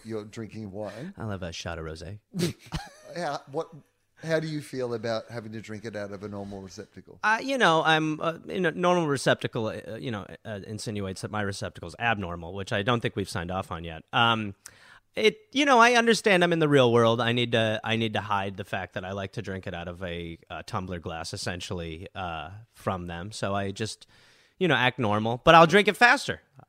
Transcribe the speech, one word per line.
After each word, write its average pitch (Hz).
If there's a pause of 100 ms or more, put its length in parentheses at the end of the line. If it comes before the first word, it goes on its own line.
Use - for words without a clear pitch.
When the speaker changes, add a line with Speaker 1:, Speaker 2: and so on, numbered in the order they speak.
Speaker 1:
you're 110
drinking 107
wine 107
Speaker 2:
I'll 110
have 92
a 85
shot 85
of 80
rosé. 82 (180)
Speaker 1:
<laughs> 170 (640)
how, 156 (120)
what, 156 (520)
how 160
do 160
you 151
feel 123
about 113
having 110
to 110
drink 107
it 104
out 101
of 98
a 107
normal 101
receptacle? -
Speaker 2:
Uh, 220
you 269
know, 170
I'm, 156
uh, 165 (140)
in 180
a 156
normal 175
receptacle, 123
uh, 104
you 139
know, 101 (180)
uh, 107
insinuates 101
that 113
my 104
receptacle 98
is 80
abnormal, 90
which 98
I 101
don't 120
think -
we've 98
signed 87
off 92
on 85
yet. 80 (100)
Um, 113 (640)
it, 214 (140)
you 269
know, 269
I 240
understand 220
I'm 175
in 165
the 151
real 131
world. 117
I 117
need 120
to, 110
I 113
need 113
to 104
hide 101
the 101
fact 92
that 95
I 92
like 98
to 110
drink 95
it 92
out 85
of 87
a, 85 (100)
a 80
tumbler 92
glass, 82
essentially, 90
uh, 82 (240)
from 92
them. 87
So -
I 98
just, - (520)
you 185
know, 147
act 123
normal, 110
but 160
I'll 165
drink 185
it 180
faster. 247 (280)